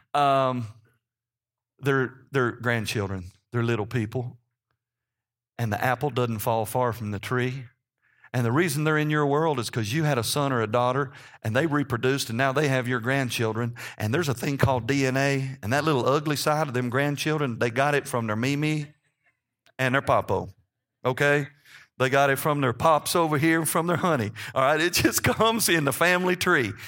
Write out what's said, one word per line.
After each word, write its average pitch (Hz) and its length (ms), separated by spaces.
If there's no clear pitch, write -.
Um, 135 540
they're, 131 340
they're 123 220
grandchildren. 101 800
They're 120 140
little 110 220
people. 120 520
And 113 140
the - 120
apple 127 260
doesn't 120 280
fall 113 260
far 123 280
from 110 180
the 101 80
tree. 127 460
And 123 120
the 117 60
reason 151 320
they're 156 120
in 151 140
your 151 160
world 147 340
is 107 80
'cause 110 240
you 160 120
had 147 120
a 113 80
son 139 280
or 120 100
a 110 40
daughter, 123 440
and 110 120
they 143 120
reproduced, 135 640
and 113 80
now 135 120
they 143 180
have 127 200
your 127 100
grandchildren. 120 760
And 107 160
there's 156 160
a - 20
thing 139 240
called 127 300
D 139 180
N 131 140
A, 135 440
and 101 100
that 143 120
little 131 240
ugly 151 280
side 151 300
of 135 60
them 123 160
grandchildren, 143 720
they 120 100
got 135 260
it 139 140
from 117 180
their 107 100
Mimi 143 500
and 131 160
their 139 60
Papo, 104 500
okay? 143 440
They 127 100
got 139 220
it 135 80
from 147 240
their 127 100
pops 151 420
over 165 220
here 160 220
and 160 100
from 170 180
their 175 120
honey, 135 320
all 135 80
right? 151 180
It 175 140
just - 280
<laughs> - 20
comes 226 440
in 165 160
the 135 80
family 180 420
tree, 160 380